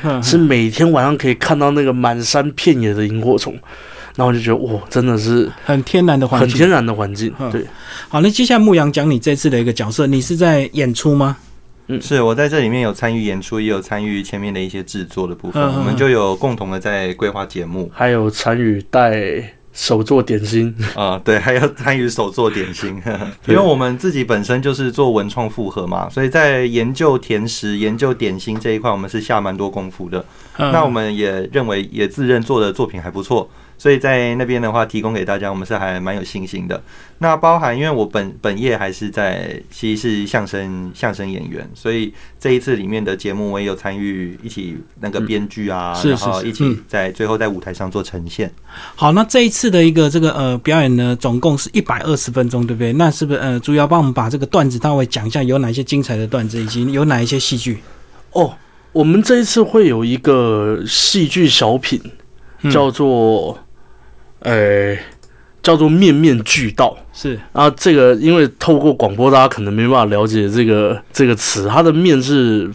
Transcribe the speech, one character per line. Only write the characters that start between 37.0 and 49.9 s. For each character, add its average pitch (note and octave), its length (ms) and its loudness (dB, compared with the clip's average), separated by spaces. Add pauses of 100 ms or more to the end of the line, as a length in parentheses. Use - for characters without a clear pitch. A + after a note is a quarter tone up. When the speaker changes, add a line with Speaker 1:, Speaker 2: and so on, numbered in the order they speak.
Speaker 3:
那 D#3+ 180 0
包 E3 220 2
含， B2 180 -2
因 C#3+ 60 -2
为 D#3+ 60 -2
我 A#2+ 140 0
本， G2 380 -4
本 G#2 180 -4
业 A#2+ 160 0
还 G2 160 -6
是 G#2 180 -8
在， F#2 600 -4
其 A2 260 -4
实 G#2+ 260 -4
是 G2+ 60 -6
相 G#2 180 -2
声， F#2 500 -8
相 A2 180 -4
声 G2 160 -10
演 F#2+ 180 -10
员， - 280 -12
所 A2+ 160 -6
以 A2 200 -4 (280)
这 C3+ 120 0
一 B2+ 80 4
次 B2 160 -2
里 G2 120 -6
面 G#2+ 160 -4
的 G2 120 -4
节 G2+ 160 -8
目， G2+ 200 -4
我 G2 80 -4
也 G2+ 60 -4
有 G2 100 -4
参 G2 200 -8
与 F#2+ 460 -6
一 - 80 -14
起 F2 280 -10 (220)
那 G#2 100 -8
个 G2+ 120 -6
编 G#2 260 -4
剧 G2+ 220 -8
啊， F2 260 -6
Speaker 1:
嗯。 F2 60 -6
是， D3 80 2
是， B2+ 80 0
是。 G2+ 80 -6
Speaker 3:
然 G2 80 -2
后 F#2+ 100 -4
一 A2+ 80 -6
起 B2 360 -2
在， F#2+ 220 -4
Speaker 1:
嗯。 F#2 40 -10
Speaker 3:
最 G#2+ 140 -4
后 A2 100 0
在 A2 100 0
舞 G2 120 -6
台 F#2 120 -12
上 F#2 180 -8
做 G2 120 -4
呈 F2 260 -10
现。 F#2+ 240 -6 (440)
Speaker 1:
好， D3+ 160 2
那 G#3 120 4
这 B3 180 2
一 A#3 80 4
次 - 200 -2
的 F3 140 6
一 E3 80 6